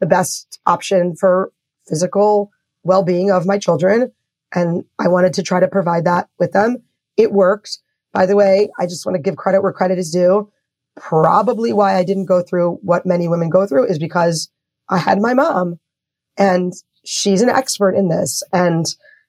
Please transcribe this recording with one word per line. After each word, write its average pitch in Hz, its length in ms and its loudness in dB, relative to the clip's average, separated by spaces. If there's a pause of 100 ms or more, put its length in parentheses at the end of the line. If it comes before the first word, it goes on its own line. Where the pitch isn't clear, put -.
the - 60 -2
best - 600 -2
option 175 480 0
for 185 380 0 (340)
physical 202 640 0 (320)
well-being 185 480 0
of 180 160 0
my 202 120 0
children. 196 540 0 (400)
And 175 320 -2 (140)
I - 80 0
wanted 180 280 2
to 196 100 -4
try 185 160 0
to 185 80 4
provide 170 360 -2
that 175 240 0 (100)
with 170 140 -2
them. 233 300 0 (340)
It 220 160 2
worked. 196 460 0 (340)
By 190 140 0
the 202 100 2
way, 202 420 4
I 180 80 -2
just 170 200 -10
wanna 185 140 -4
give 165 160 -4
credit 190 260 -4
where 185 100 -2
credit 185 260 -2
is 170 120 -6
due. 180 400 2 (460)
Probably 208 760 0
why 202 220 2
I 185 80 2
didn't 190 240 -2
go 180 160 2
through 175 400 -2
what 175 240 -2
many 175 220 0
women 170 220 -2
go 190 160 2
through 262 180 2
is 165 160 -2
because 165 500 -2 (400)
I 185 80 0
had 190 220 0
my 233 140 0
mom, 180 440 0 (600)
and 180 340 2 (320)
she's 196 380 0
an 247 80 2
expert 202 420 0
in 196 160 0
this. - 340 -4 (100)
And 170 340 0 (420)